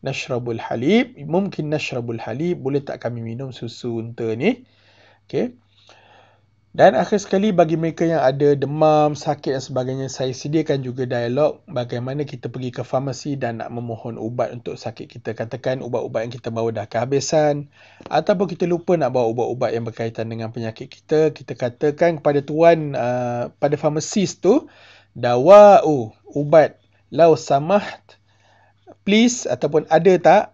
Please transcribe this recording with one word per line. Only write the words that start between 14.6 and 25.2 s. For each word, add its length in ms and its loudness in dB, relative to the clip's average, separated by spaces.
sakit 320 -12
kita. 320 -12
Katakan 480 -6
ubat-ubat 400 -6
yang 80 -12
kita 160 -10
bawa 240 -4
dah 160 -8
kehabisan, 800 -2
ataupun 400 0
kita 160 -4
lupa 320 0
nak 160 -2
bawa 160 2
ubat-ubat 400 -2
yang 160 -4
berkaitan 480 -8
dengan 160 -8
penyakit 400 -10
kita, 400 0
kita 240 -12
katakan 640 -2
kepada 240 0
tuan, 560 2
uh, 640 -4
pada 160 0
farmasis 640 -2
tu, 240 4
"Dawa'u, 960 8